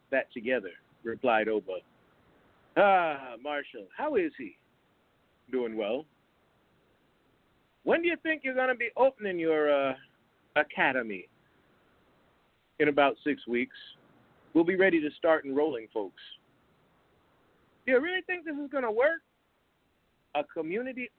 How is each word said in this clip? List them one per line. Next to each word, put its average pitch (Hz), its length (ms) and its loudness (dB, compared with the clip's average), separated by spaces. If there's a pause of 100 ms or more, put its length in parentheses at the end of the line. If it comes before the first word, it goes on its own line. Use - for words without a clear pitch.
(100)
that 131 220 0
together," 110 400 -2 (300)
replied 110 460 2
Oba. 95 320 -2 (960)
"Ah, 160 640 2
Marshall, 135 460 -10 (100)
how 285 200 -4
is 165 200 0
he?" 120 220 -14 (920)
"Doing 120 260 -4
well." 110 280 -4 (1800)
"When 302 180 2
do 339 60 0
you 330 80 0
think 311 280 -4
you're 262 100 -4
gonna 254 200 0
be 233 220 -6
opening 214 420 2
your, 156 320 2
uh, 139 260 2 (600)
academy?" 131 720 0 (1500)
"In 147 80 2
about 143 340 4
six 139 240 -4
weeks. 120 300 -4 (760)
We'll 165 120 4
be 185 120 0
ready 180 240 4
to 147 120 -4
start 160 320 2
enrolling 135 440 -2
folks." 98 340 -8 (1600)
"Do 262 60 2
you 247 60 8
really 359 240 -2
think 359 220 -8
this 302 140 -8
is 285 100 -8
gonna 254 240 -2
work? 294 300 2 (1120)
A 143 100 0
community 226 760 -8